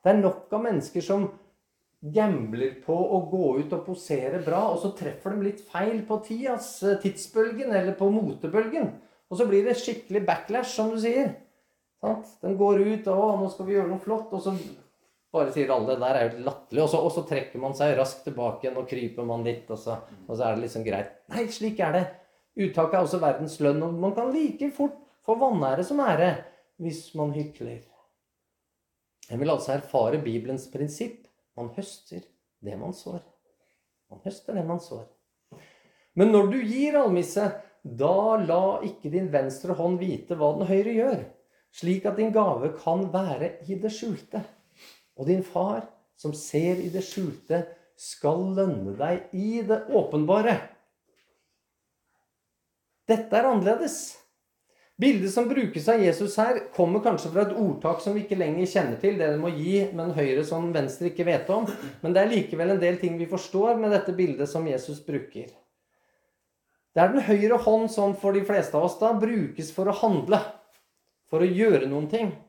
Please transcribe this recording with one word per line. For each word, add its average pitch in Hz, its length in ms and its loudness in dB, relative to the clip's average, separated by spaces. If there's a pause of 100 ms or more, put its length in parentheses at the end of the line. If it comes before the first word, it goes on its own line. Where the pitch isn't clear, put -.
Det 185 80 6
er 214 80 6
nok 190 340 0
av 226 140 -2
mennesker 170 380 -2
som 196 240 0 (840)
gambler 135 640 0 (100)
på 165 100 0
å 180 340 2
gå 185 160 0 (160)
ut 151 120 -4
og - 140 -6
posere 156 580 -4
bra, 175 160 2 (120)
og - 100 -2
så 202 140 -2
treffer 185 360 -8
de 202 140 -2
litt - 240 -6
feil 214 360 -2
på 214 180 -2
tidas, 233 580 -6
eh, 196 180 2
tidsbølgen 220 720 -2
eller 190 240 0
på 196 160 4
motebølgen. 220 760 0 (400)
Og 180 80 -6
så 240 100 4
blir 196 160 6
det 247 140 2
skikkelig - 460 -4
backlash, 226 500 -2
som 220 160 0
du 226 100 -4
sier. 247 340 0 (640)
Sant? 214 260 -4 (140)
Den 190 160 -2
går 202 220 6
ut, 214 280 2
«Å, 202 320 2
nå 190 100 -2
skal 190 160 -10
vi 196 80 -2
gjøre 185 160 2
noe 185 140 -6
flott», 220 300 -4
og 185 100 -6
så 190 100 -2 (800)
bare 143 180 2
sier 135 220 0
alle, 123 220 2
«Det 120 80 -8
der 135 160 2
er 117 100 2
jo 120 160 -8
latterlig», 139 380 -2
og 151 80 2
så, 160 100 2
og 160 100 2
så 160 160 -4
trekker 135 320 -4
man 135 140 -4
seg 147 240 2
raskt - 300 -2
tilbake 120 400 -4
igjen, 127 100 -4
og 127 100 -6
kryper 120 380 -6
man 117 180 -4
litt, 117 280 -4
og 107 100 -8
så, 113 160 -6 (300)
og 117 80 -8
så 120 100 -2
er 110 100 0
det 117 120 -4
liksom 110 180 -6
greit. 101 260 -4 (220)
Nei, 226 180 -4
slik 214 300 -4
er 160 160 0
det. 180 80 2 (500)
Uttaket 175 380 0
er 180 140 2
også 170 160 -2
verdens 151 360 0
lønn, 147 240 2
og 170 160 -4
man 196 160 0
kan 240 160 -2
like 285 440 -2
fort 285 260 -2 (240)
få 220 160 2
vanære 170 420 2
som 285 220 -2
ære 170 300 2 (420)
hvis 165 400 -8
man 147 160 -2
hykler. 120 480 -8 (1500)
En 120 100 -6
vil 151 80 0
altså 135 240 -2
erfare 139 480 0
Bibelens 120 480 -6
prinsipp. 147 560 -8 (300)
Man 120 200 -10
høster - 500 -14 (400)
det 101 140 -10
man 185 160 -10
sår. 180 260 -12 (880)
Man - 140 -20
høster 196 320 -8
det 165 100 -2
man 170 160 -4
sår. 113 220 -14 (1120)
Men 214 140 8
når 196 180 6
du 262 100 0
gir 269 380 0
almisse, 196 460 2 (380)
da 180 580 2
la 180 420 2
ikke 156 300 -8
din 180 180 0
venstre 139 460 0
hånd 175 240 0
vite 170 380 -4
hva 151 180 4
den 185 100 -2
høyre 202 280 2
gjør, 220 280 2 (520)
slik 190 340 -2
at 202 100 -2
din 220 160 2
gave 156 440 2
kan 185 340 0
være 165 420 -2 (120)
i 190 120 -6
det 214 140 -2
skjulte. 214 480 -8 (760)
Og 139 140 -4
din 185 140 2
far, 208 420 -2 (340)
som 151 160 -6
ser 175 480 -2
i 175 80 -6
det 190 160 -4
skjulte, 170 560 -4 (320)
skal - 460 -2 (160)
lønne 107 420 -2
deg 175 360 -2
i 220 280 -2
det 214 220 0 (100)
åpenbare. 185 600 2 (2500)
Dette 220 300 2
er 254 100 4
annerledes. 226 500 2 (1000)
Bildet 196 380 4
som 240 160 2
brukes 220 420 0
av 226 80 6
Jesus 190 400 2
her 233 220 2 (140)
kommer 185 280 4
kanskje 175 300 0
fra 202 100 4
et 196 160 -2
ordtak 165 400 0
som 208 160 -2
vi 208 80 -2
ikke 190 160 -2
lenger 175 320 0
kjenner 131 300 0
til, 196 180 2
det 151 160 2
med 165 160 -2
å 147 80 -6
gi, 190 220 2 (100)
men 165 240 -4
høyre 143 320 2
som 170 240 -2
venstre 160 400 -2
ikke 170 160 -2
vet 170 240 2
om. 214 160 2 (320)
Men 175 160 0
det 190 80 8
er 226 80 2
likevel 180 400 0
en 190 80 2
del 175 220 2
ting 170 180 -2
vi 170 80 -2
forstår 190 540 0
med 214 100 2
dette 190 240 2
bildet 143 320 0
som 160 200 -4
Jesus 143 360 -6
bruker. - 480 -8 (1400)
Det 165 80 8
er 190 80 6
den 269 160 2
høyre 214 320 6
hånd 220 320 2
som 196 240 2
for 196 160 0
de 196 160 2
fleste 165 320 2
av 175 80 4
oss 170 140 -2
da 226 180 4
brukes 190 560 -2
for 190 160 0
å 202 80 -2
handle, 190 400 4 (880)
for 160 160 2
å 185 160 4
gjøre 143 320 6
noen 151 160 -2
ting. 214 240 -2 (180)